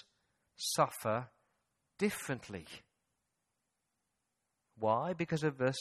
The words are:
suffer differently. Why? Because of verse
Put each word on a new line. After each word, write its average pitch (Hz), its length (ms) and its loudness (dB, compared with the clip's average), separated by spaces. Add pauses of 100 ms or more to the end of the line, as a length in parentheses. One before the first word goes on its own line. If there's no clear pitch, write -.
(560)
suffer 123 680 0 (720)
differently. 104 680 -4 (2000)
Why? 117 360 4
Because 165 280 0
of 147 140 0
verse 131 240 2